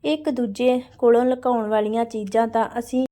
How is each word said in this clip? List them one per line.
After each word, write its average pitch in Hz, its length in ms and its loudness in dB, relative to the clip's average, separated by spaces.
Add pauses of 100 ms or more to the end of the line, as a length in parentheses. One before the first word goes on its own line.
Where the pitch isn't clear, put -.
ਇੱਕ 302 260 -2
ਦੂਜੇ 247 520 0 (160)
ਕੋਲੋਂ 240 260 6
ਲੁਕਾਉਣ 254 440 0
ਵਾਲੀਆਂ 214 360 0
ਚੀਜ਼ਾਂ 220 440 -2
ਤਾਂ 226 300 -2
ਅਸੀਂ 254 340 -2